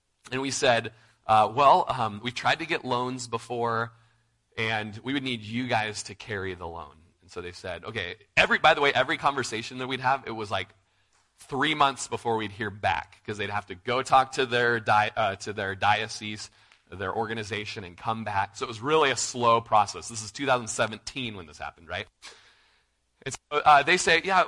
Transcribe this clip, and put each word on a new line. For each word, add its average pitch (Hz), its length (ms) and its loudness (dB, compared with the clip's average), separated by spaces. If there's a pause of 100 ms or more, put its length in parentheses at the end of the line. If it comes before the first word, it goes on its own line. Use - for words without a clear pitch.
(320)
And 131 80 -4
we 139 100 -4
said, 117 420 2 (340)
"Uh, 107 260 6
well, 143 360 6
um, 110 340 -2
we've 123 120 -6
tried 139 260 0
to 165 60 -6
get 156 180 -4
loans 127 440 -2
before, 117 640 -2 (640)
and 110 480 -4
we 131 80 -4
would 143 100 -2
need 123 200 -4
you 117 240 -4
guys 107 380 -2
to 104 100 -14
carry 95 400 -6
the 87 120 -12
loan." 80 300 -14 (240)
And 92 100 -20
so 90 120 -12
they 90 100 -10
said, 87 320 -10
"Okay." 95 320 -6 (200)
Every, 196 220 2
by 156 140 6
the 156 80 2
way, 139 140 4
every 131 240 0
conversation 127 600 -4
that 127 100 -6
we'd 131 120 -6
have, 131 260 -2
it 107 40 -8
was 110 200 -8
like, 95 180 -6 (720)
three 147 360 -2
months 139 340 2
before 117 280 -2
we'd 107 160 -4
hear 107 180 -6
back, 98 540 -4
'cause 104 140 -8
they'd 101 120 -4
have 104 160 -6
to 95 80 -12
go 120 280 -2
talk 131 300 4
to 135 140 0
their 120 340 2
di-, 110 360 2
uh, 101 200 0
to - 160 -10
their 98 220 -4
diocese, 107 760 -2 (400)
their 95 240 -6
organization, 107 720 -6
and 87 120 -16
come 113 280 -6
back. 104 320 -4
So - 80 -6
it 127 40 -8
was 110 120 -10
really 147 300 4
a 123 60 0
slow 117 440 4
process. 101 480 2
This 113 140 -10
is 107 100 -12
two 139 140 -6
thousand 127 220 2
seventeen 110 680 -4
when 90 100 -14
this 73 120 -20
happened, 73 300 -14
right? 90 180 -6 (1200)
And 135 100 -8
so, - 240 -4
uh, 147 240 8
they 165 140 4
say, 165 280 4
"Yeah, 185 240 4